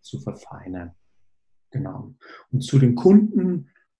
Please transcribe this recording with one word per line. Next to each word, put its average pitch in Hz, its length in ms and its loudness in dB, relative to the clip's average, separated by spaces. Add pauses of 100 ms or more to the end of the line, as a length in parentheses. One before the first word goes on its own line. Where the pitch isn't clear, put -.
zu - 180 -16
verfeinern. 90 720 -14 (800)
Genau. - 420 -12 (380)
Und 135 100 -2
zu - 180 0
den 120 160 2
Kunden, 185 760 2 (300)